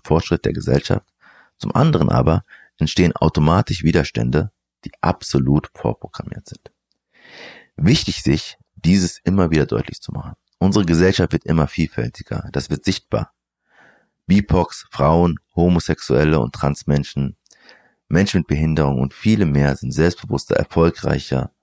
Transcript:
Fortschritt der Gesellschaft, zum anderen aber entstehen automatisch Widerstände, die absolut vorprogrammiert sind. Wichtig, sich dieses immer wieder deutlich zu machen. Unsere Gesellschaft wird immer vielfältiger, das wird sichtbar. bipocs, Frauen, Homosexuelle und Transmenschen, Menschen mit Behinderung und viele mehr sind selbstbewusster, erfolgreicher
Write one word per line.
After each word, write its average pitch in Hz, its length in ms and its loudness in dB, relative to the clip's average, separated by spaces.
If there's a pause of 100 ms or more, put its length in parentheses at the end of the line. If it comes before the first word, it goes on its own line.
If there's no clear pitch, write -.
Fortschritt 82 400 0
der - 80 0
Gesellschaft, 80 540 -2 (500)
zum - 180 -8
anderen 151 340 2
aber - 360 2 (340)
entstehen 82 380 2
automatisch 80 680 2
Widerstände, 78 680 0 (340)
die - 160 -14
absolut 69 760 0
vorprogrammiert - 720 -10
sind. - 240 -20 (1040)
Wichtig, - 460 0
sich - 360 -2 (180)
dieses 90 480 2
immer 90 260 2
wieder 76 160 2
deutlich - 340 -6
zu - 120 -16
machen. - 220 -12 (240)
Unsere 95 260 2
Gesellschaft 85 480 2
wird - 120 -2
immer 78 240 0
vielfältiger, - 840 -6
das - 180 -6
wird - 140 -6
sichtbar. - 480 -4 (960)
bipocs, - 640 0
Frauen, 82 460 2 (200)
Homosexuelle 80 840 2
und 62 160 -2
Transmenschen, 71 840 -2 (720)
Menschen 92 320 0
mit 78 60 -4
Behinderung 76 540 0
und 67 140 -4
viele 107 320 0
mehr 71 280 2
sind 64 180 -8
selbstbewusster, - 640 -2
erfolgreicher 71 960 -2 (120)